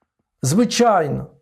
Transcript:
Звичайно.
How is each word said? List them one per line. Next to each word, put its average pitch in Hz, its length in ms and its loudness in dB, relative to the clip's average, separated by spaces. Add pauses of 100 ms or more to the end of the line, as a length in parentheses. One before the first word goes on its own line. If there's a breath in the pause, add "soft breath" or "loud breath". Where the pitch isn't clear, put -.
(440)
Звичайно. 170 840 0 (140)